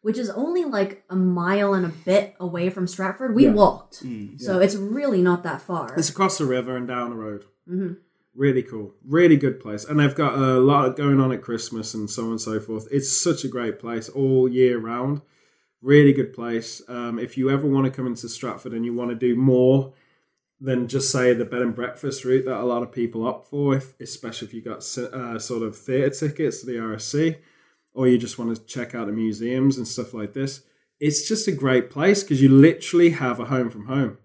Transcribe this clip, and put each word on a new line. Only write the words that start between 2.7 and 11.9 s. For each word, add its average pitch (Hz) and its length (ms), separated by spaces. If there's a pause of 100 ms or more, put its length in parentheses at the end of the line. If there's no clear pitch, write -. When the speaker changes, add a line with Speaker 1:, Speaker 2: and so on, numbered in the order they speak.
Speaker 1:
Stratford. 190 480
We 262 100
Speaker 2:
Yeah. 220 80
Speaker 1:
walked, - 520
Speaker 3:
Mm. 117 340
Speaker 1:
so 190 180
Speaker 2:
Yeah. 180 80
Speaker 1:
it's 196 100
really 214 460
not 180 220
that 151 180
far. 143 360
Speaker 2:
It's 156 120
across - 280
the 156 80
river 127 300
and 123 120
down 123 240
the 120 60
road. 107 280 (240)
Speaker 1:
Mm-hmm. 180 240 (420)
Speaker 2:
Really 127 280
cool, 107 300 (120)
really 160 320
good 143 220
place, 107 260
and 151 140
they've 143 160
got 139 220
a 131 220
lot 135 360
going 143 240
on 131 120
at 120 100
Christmas 110 520